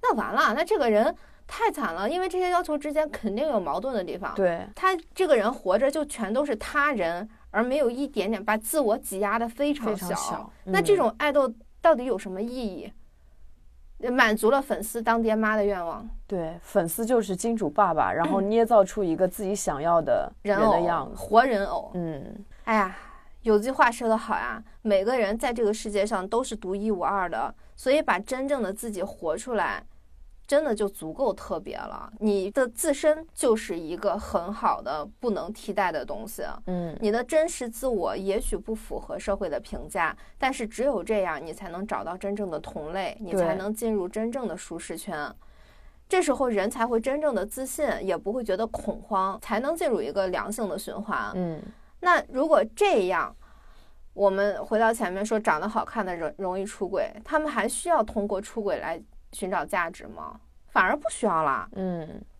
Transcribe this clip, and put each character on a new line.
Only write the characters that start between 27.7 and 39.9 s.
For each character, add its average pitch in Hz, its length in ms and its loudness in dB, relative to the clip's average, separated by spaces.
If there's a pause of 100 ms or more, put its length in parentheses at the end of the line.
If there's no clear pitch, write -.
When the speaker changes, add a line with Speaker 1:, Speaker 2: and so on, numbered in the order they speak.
Speaker 1:
所 254 160 0
以 302 80 6
把 247 180 2
真 254 300 -4
正 277 140 0
的 190 100 -2
自 226 180 -8
己 185 120 -6
活 170 340 -4
出 233 180 -8
来， 147 300 -2 (640)
真 285 160 4
的 269 120 0
就 208 120 0
足 160 260 -8
够 247 200 0
特 - 260 -6
别 - 180 -10
了。 - 420 -12
你 202 320 2
的 254 180 2
自 285 240 -2
身 311 420 2
就 233 220 4
是 196 220 -4
一 165 180 -6
个 196 220 0
很 190 340 -2
好 214 300 0
的、 147 240 -4 (140)
不 247 100 -2
能 175 220 -4
替 - 200 -10
代 185 200 0
的 151 120 -4
东 196 220 -8
西。 - 160 -10 (240)
Speaker 2:
嗯。 180 340 -4
Speaker 1:
你 208 100 0
的 233 120 0
真 311 260 2
实 247 200 -6
自 233 180 -8
我 180 300 0
也 196 240 0
许 208 160 -2
不 214 180 -6
符 - 240 -10
合 - 200 -8
社 202 180 -2
会 202 120 -4
的 139 120 -4
评 135 280 -12
价， 165 280 -2 (220)